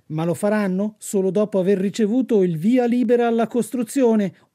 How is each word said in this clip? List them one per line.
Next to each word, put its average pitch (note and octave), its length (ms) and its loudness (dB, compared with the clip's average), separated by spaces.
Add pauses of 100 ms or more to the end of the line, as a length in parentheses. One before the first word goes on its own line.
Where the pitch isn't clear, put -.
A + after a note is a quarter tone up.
Ma D#3 180 -6
lo E3+ 100 0
faranno G#3 640 -2
solo F#3+ 340 -2
dopo G#3 260 0
aver F#3+ 200 2
ricevuto G#3 680 0
il E3+ 140 -2
via A#3+ 280 2
libera A#3+ 400 2
alla A3+ 220 0
costruzione, A3+ 840 0 (220)